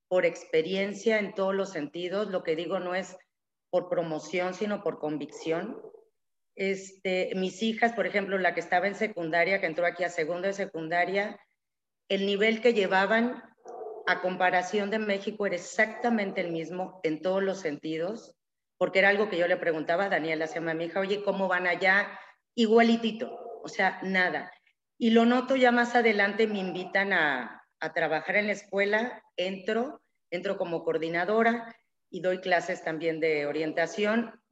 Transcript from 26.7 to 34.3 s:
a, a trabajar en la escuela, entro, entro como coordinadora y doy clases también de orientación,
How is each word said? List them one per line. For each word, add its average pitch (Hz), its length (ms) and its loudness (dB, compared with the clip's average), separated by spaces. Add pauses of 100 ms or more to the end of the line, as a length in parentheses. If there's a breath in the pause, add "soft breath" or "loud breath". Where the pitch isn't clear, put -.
a, 143 500 0 (180)
a 160 120 -6
trabajar 165 440 0
en 208 100 2
la 208 60 -2
escuela, 202 720 -2 (140)
entro, 214 640 -4 (280)
entro 190 260 -4
como 170 280 -4
coordinadora 180 920 0 (340)
y 180 100 -10
doy 185 180 0
clases 175 440 0
también 160 380 -4
de 151 260 2
orientación, 165 920 -2 (120)